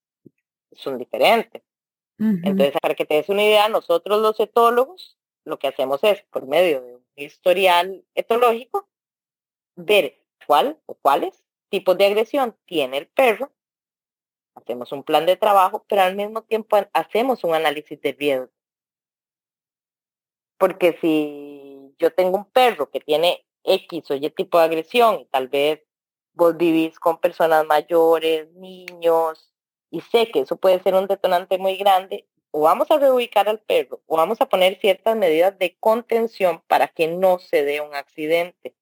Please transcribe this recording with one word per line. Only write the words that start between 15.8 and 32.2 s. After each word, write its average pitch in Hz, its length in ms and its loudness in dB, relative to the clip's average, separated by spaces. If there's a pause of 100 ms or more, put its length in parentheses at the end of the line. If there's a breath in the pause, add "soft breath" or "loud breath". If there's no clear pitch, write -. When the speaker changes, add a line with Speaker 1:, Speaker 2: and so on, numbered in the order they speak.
Speaker 1:
pero 202 140 0
al 185 140 0
mismo 214 260 -8
tiempo 220 340 -4
ha-, 196 180 0
hacemos 226 520 -2
un 165 80 -2
análisis 151 480 -4
de 143 120 -4
riesgo. 135 360 -4 (2000)
Porque 180 440 0
si 143 960 -6
yo 165 140 0
tengo 185 240 0
un 208 80 -10
perro 226 440 0
que - 100 -8
tiene 151 460 -2 (180)
X 175 480 -4
o 143 40 -4
Y 143 160 -6
tipo 175 280 -4
de 165 60 4
agresión, 165 560 0
y - 40 -20
tal 131 220 -4
vez 143 340 -2 (520)
vos 170 240 2
vivís 160 420 0
con 170 200 -2
personas 165 460 0
mayores, 160 880 0
niños, 175 1000 -4 (360)
y 165 120 -10
sé 226 300 0
que 139 100 0
eso 131 160 -4
puede 185 240 2
ser 190 140 0
un 190 120 0
detonante 185 500 -2
muy 190 200 -4
grande, 190 500 0 (240)